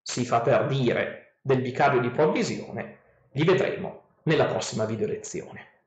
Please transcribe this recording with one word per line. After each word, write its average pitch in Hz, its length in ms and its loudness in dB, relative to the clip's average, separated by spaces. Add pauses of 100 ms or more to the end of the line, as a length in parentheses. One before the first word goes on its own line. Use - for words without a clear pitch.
si - 240 -6
fa 117 160 0
per 117 260 2
dire, 120 760 -2
del 131 180 2
vicario 123 400 2
di 120 100 0
provvisione, 151 880 -2 (320)
li 143 120 0
vedremo - 580 0 (200)
nella 143 240 4
prossima - 380 -2
video 107 220 -2
lezione. - 640 -8 (180)